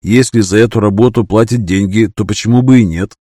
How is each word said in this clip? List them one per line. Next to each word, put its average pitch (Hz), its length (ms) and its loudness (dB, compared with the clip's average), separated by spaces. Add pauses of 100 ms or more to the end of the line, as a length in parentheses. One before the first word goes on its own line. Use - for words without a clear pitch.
«Если 117 400 0
за 98 160 0
эту 113 220 2
работу 107 440 0
платят 110 400 0
деньги, 98 500 -2
то 104 120 -6
почему 113 380 -2
бы 127 180 4
и 107 40 2
нет?» 85 280 -6 (100)